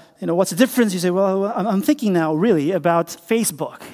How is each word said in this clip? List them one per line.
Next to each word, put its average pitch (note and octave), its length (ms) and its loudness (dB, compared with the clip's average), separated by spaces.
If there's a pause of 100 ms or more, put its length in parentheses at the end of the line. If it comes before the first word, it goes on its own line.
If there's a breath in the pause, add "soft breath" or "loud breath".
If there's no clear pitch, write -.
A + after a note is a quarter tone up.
(220 loud breath)
you F#3 40 -8
know, E3+ 80 -2
what's F#3 160 2
the E3 60 -6
difference? A#3 380 2
You F3+ 60 -4
say, F3+ 100 0
"Well, G3 340 0
I'm, G#3+ 220 -4
I'm G3 160 0
thinking A#3+ 320 0
now D#3+ 200 0
really E3 380 2
about E3+ 360 0
Facebook." D#3+ 760 -4 (120)